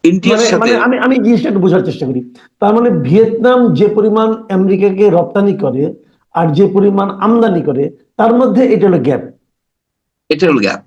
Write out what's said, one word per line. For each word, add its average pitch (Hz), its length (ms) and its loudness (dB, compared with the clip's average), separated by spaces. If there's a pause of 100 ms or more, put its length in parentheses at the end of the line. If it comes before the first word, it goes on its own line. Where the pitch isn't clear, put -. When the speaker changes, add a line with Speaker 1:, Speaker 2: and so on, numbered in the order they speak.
Speaker 1:
ইন্ডিয়ার 190 360 0
Speaker 2:
মানে, 226 120 0
Speaker 1:
সাথে 233 100 0
Speaker 2:
মানে 233 160 0
আমি, 247 220 -2
আমি 254 260 0
জিনিসটা 240 240 0
একটু 202 120 -2
বোঝার 180 240 0
চেষ্টা 156 220 -6
করি। 127 280 -8 (260)
তার 208 140 0
মানে 240 160 2
ভিয়েতনাম 220 840 2
যে 190 140 2
পরিমাণ 220 460 0 (160)
আমেরিকাকে 190 600 2
রপ্তানি 185 480 0
করে 135 360 -4 (380)
আর 160 220 -2
যে 196 200 2
পরিমাণ 196 360 0
আমদানি 208 520 0
করে, 139 280 -4 (260)
তার 233 180 0
মধ্যে 247 300 2
এটা 202 220 2
হলো 175 120 2
গ্যাপ। 131 220 -2 (1080)
Speaker 1:
এটা 156 180 0
হলো 147 120 2
গ্যাপ। 101 280 -4